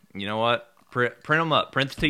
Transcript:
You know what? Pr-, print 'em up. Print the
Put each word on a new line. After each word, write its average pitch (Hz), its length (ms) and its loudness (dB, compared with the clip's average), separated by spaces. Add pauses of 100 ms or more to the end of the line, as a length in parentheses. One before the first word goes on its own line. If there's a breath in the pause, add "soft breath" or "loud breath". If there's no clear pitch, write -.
(120)
You 98 140 -6
know 107 100 -4
what? 117 340 0 (200)
Pr-, 123 160 0 (160)
print 156 180 2
'em 165 120 0
up. 117 200 0
Print 135 220 -2
the - 160 -10